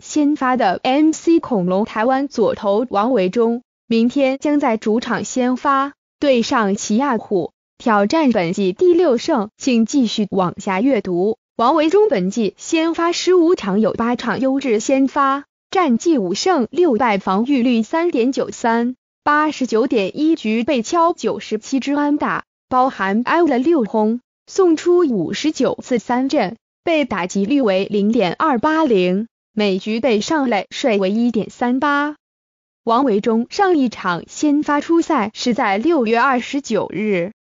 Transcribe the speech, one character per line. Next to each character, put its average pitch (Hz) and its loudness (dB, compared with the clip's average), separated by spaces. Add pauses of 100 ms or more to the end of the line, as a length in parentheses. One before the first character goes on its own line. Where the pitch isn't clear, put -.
先 294 0
发 262 -2
的 208 0
M 302 2
C 330 2
恐 196 -2
龙 185 0
台 220 -4
湾 269 0
左 - 0
投 214 -2
王 208 0
维 190 2
忠， 233 0 (240)
明 226 2
天 269 0
将 294 0
在 262 0
主 220 0
场 208 -4
先 254 -2
发， 277 -2 (260)
对 262 2
上 220 0
奇 208 -2
亚 269 0
虎， 202 -4 (260)
挑 208 2
战 294 2
本 180 -2
季 190 0
第 349 4
六 330 2
胜， 226 -2
请 233 0
继 269 2
续 208 -2
往 185 -2
下 196 -4
阅 254 2
读。 185 -2 (200)
王 254 2
维 311 2
忠 415 4
本 196 0
季 214 -2
先 330 -2
发 339 -2
十 349 0
五 349 4
场， 202 0
有 220 2
八 240 -2
场 202 -4
优 262 0
质 240 0
先 269 2
发， 277 -2 (260)
战 330 2
绩 320 0
五 185 -2
胜 359 0
六 339 2
败， 240 0
防 196 -2
御 269 0
率 233 2
三 330 -2
点 277 0
九 - -4
三， 240 -2 (260)
八 302 2
十 254 -4
九 226 2
点 214 -2
一 311 2
局 226 -2
被 247 0
敲 339 0
九 220 -4
十 - -6
七 269 -4
支 277 -2
安 294 0
打， 226 -4 (260)
包 262 2
含 202 -2
挨 320 2
了 294 2
六 277 2
轰， 220 0 (280)
送 349 2
出 349 2
五 240 0
十 302 -2
九 - -2
次 247 -2
三 254 -2
振， 233 -2 (280)
被 311 2
打 190 -4
击 196 -2
率 277 2
为 196 2
零 208 0
点 196 0
二 294 0
八 311 0
零， 196 2 (260)
每 208 0
局 220 -4
被 226 0
上 277 -2
垒 208 -2
税 226 0
为 190 0
一 233 0
点 208 -2
三 247 -2
八。 294 -2 (680)
王 233 2
维 214 2
忠 226 0
上 370 2
一 262 2
场 175 -6
先 302 0
发 294 -2
出 339 2
赛 247 0
是 247 -2
在 208 0
六 269 2
月 233 0
二 254 2
十 277 -6
九 202 -4
日， 196 -2 (220)